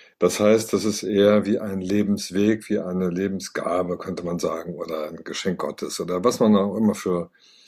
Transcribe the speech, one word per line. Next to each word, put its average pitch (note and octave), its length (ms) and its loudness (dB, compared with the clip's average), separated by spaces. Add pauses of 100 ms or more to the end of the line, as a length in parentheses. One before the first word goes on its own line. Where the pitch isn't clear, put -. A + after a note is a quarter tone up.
(180)
Das F2+ 220 2
heißt, A2 320 4
das G2 120 2
ist G#2 200 -2
eher G#2 420 4
wie G#2 140 0
ein G2 200 -6
Lebensweg, G2+ 880 0
wie G2+ 120 0
eine F2+ 300 -2
Lebensgabe, F2+ 840 -2
könnte F2 280 -8
man F2 160 -4
sagen, E2 340 -4
oder D#2+ 340 -6
ein E2 140 -14
Geschenk - 380 -4
Gottes - 400 -6
oder F2+ 240 -2
was A#2+ 160 2
man G#2+ 160 6
auch G2 200 0
immer G#2+ 200 2
für F2 340 -2 (380)